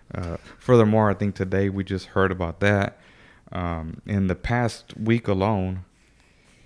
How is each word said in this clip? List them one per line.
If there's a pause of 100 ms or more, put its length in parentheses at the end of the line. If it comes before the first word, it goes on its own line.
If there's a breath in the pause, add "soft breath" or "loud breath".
(140 soft breath)
Uh, (220 loud breath)
furthermore,
I
think
today
we
just
heard
about
that. (520 loud breath)
Um,
in
the
past
week
alone, (800 soft breath)